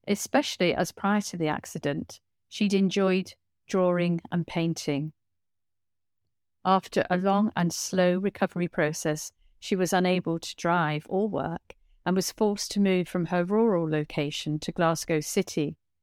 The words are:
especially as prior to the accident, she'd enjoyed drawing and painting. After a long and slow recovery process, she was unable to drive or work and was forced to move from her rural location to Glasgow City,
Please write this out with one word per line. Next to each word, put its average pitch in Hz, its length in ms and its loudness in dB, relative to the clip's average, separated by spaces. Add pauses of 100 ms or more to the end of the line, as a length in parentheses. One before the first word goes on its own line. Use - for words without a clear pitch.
especially - 680 0
as - 160 -2
prior 208 300 0
to - 160 -10
the 160 100 0
accident, - 720 -6 (300)
she'd 202 240 0
enjoyed 190 640 2 (340)
drawing 175 500 2 (140)
and 170 120 0
painting. 156 680 -2 (1500)
After 185 440 2
a 180 60 2
long 196 400 2
and 170 160 2
slow 180 460 0
recovery 185 500 -2
process, 156 640 -2 (300)
she - 160 -2
was 185 160 2
unable 180 460 2
to - 180 -12
drive 156 500 0
or 202 220 -2
work - 460 -6 (300)
and 185 120 2
was - 160 -2
forced 208 380 0
to 202 100 0
move 185 260 4
from 175 200 -2
her 175 180 0
rural 196 440 2
location 151 720 -2
to - 140 -6
Glasgow 165 480 0
City, 156 560 -2 (260)